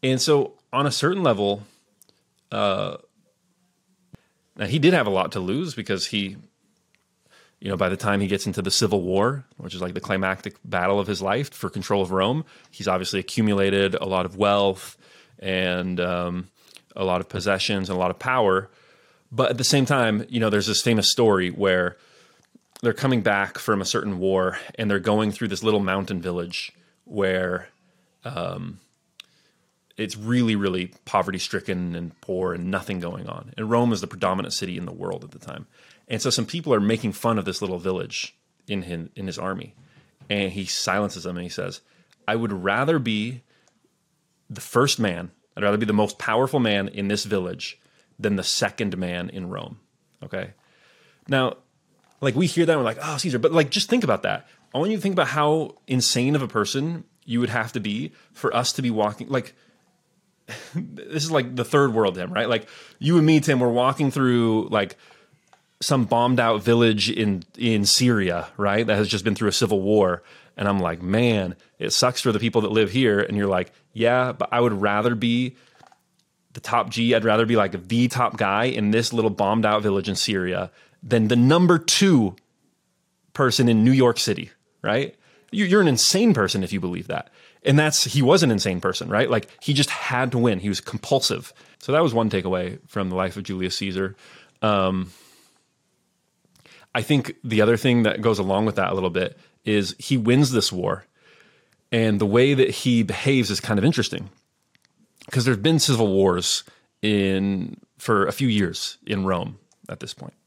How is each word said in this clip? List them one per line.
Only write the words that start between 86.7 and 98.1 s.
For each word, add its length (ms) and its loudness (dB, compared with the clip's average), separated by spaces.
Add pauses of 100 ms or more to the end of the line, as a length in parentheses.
you 80 -4
believe 260 -6
that. 220 -8 (340)
And 140 6
that's, 280 2
he 160 0
was 200 6
an 100 4
insane 280 0
person, 300 -4
right? 200 2
Like, 200 -2 (120)
he 120 -2
just 160 2
had 420 -2
to 60 -2
win. 220 2
He 100 -4
was 100 -2
compulsive. 720 -4 (260)
So 120 -6
that 100 4
was 120 2
one 160 2
takeaway 580 -2
from 220 -4
the 80 -4
life 180 -2
of 80 -10
Julius 320 -4
Caesar. 400 -4 (460)
Um, 500 2 (1800)
I 80 0
think 420 0
the 180 2
other 160 6
thing 260 2
that 180 0